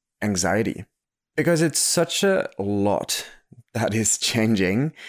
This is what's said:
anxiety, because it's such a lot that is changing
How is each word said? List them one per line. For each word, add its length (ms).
anxiety, 640
because 280
it's 160
such 440
a 360
lot 680
that 220
is 240
changing 720